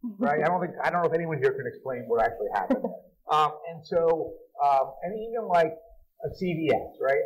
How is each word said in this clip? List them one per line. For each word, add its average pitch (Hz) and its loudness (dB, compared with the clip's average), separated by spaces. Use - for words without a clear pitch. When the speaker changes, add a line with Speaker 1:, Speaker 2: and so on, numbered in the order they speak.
Speaker 1:
Mm-hmm. 208 -6
Speaker 2:
right? 147 2
I 151 4
don't 180 2
think, 170 -4
I 147 0
don't 175 2
know 170 4
if 160 0
anyone 165 -2
here 135 4
can 131 -6
explain 120 -8
what 117 4
actually - -2
happened. 196 0
Speaker 1:
<laughs> - -10
Speaker 2:
Um, 151 4
and 160 -12
so, 165 2
um, 139 2
and 185 -6
even, 226 -4
like, 170 4
a 147 -8
C 180 -2
V 156 2
S, - -6
right? - 2